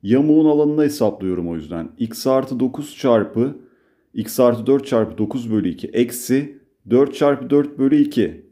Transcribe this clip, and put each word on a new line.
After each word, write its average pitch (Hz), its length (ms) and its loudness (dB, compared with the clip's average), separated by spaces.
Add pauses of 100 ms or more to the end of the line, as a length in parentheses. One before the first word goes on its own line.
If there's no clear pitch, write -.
Yamuğun 151 420 4
alanını 151 380 2
hesaplıyorum 95 640 -2
o 85 60 -6
yüzden. 80 420 -10
X 113 300 -6
artı 131 320 0
dokuz 131 380 -6
çarpı, 120 600 0 (560)
x - 260 -8
artı 120 280 2
dört 135 200 2
çarpı 113 300 -2
dokuz 117 340 -4
bölü 101 180 0
iki - 180 -10
eksi 123 760 -2 (280)
dört 135 260 2
çarpı 143 340 0
dört 143 300 0
bölü 135 220 4
iki 113 500 -2